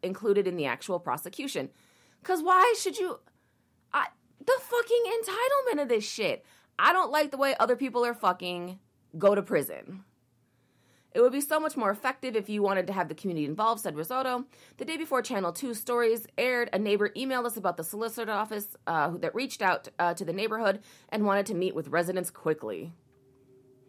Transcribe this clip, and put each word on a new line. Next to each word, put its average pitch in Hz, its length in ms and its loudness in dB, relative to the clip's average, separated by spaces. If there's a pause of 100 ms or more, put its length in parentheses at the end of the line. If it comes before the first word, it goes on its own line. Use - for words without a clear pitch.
included 196 440 2
in 180 100 -2
the 151 100 0
actual 170 340 -2
prosecution." 170 680 -6 (520)
'Cause 370 200 0
why 370 360 6
should - 180 -4
you, 370 220 -4 (760)
I, - 140 0 (320)
the 494 220 2
fucking 480 440 2
entitlement 453 800 0
of 269 60 -4
this 220 160 2
shit. 175 400 -4 (340)
"I 247 140 6
don't 359 180 2
like 302 220 2
the 277 40 -8
way 269 200 2
other 226 200 4
people 240 300 0
are 240 80 -2
fucking. 180 640 -2 (400)
Go 202 160 8
to 202 80 2
prison." 143 640 -4 (1080)
"It - 80 4
would 247 120 8
be 277 80 -2
so 302 180 2
much 311 180 -2
more 220 140 0
effective 254 460 -2
if 202 120 -2
you 208 140 0
wanted 190 240 2
to 202 60 -4
have 180 160 0
the 156 60 -8
community 160 320 -4
involved," 190 340 0
said 160 160 -6
Risotto. 254 480 -4 (320)
The - 80 -8
day 320 120 -6
before 277 260 -2
Channel 196 300 -2
Two 240 220 -6
stories 233 540 0 (100)
aired, 240 340 0
a 190 60 0
neighbor 208 380 2
emailed 254 300 -2
us 220 100 -4
about 180 200 -2
the 165 60 -6
solicitor 220 480 -6
office, 208 460 -4 (100)
uh, 156 320 2
that 165 160 -4
reached 254 280 -4
out, 185 260 0 (100)
uh, 175 160 2
to 185 100 -8
the 165 80 -4
neighborhood 208 520 0 (240)
and 208 160 0
wanted 202 220 2
to 214 80 -4
meet 180 200 -2
with 160 140 -6
residents 175 420 0
quickly. 156 640 -4 (960)